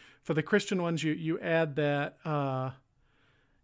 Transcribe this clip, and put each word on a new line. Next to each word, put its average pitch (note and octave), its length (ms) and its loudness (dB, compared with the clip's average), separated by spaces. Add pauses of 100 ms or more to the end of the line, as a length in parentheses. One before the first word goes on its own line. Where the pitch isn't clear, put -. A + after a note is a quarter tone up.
(240)
for E3 100 -2
the D3+ 80 2
Christian G3 400 2
ones, E3+ 220 0
you, D#3 80 0
you D#3+ 300 -2
add E3 340 2
that, D3 480 0
uh, C3+ 460 -2 (960)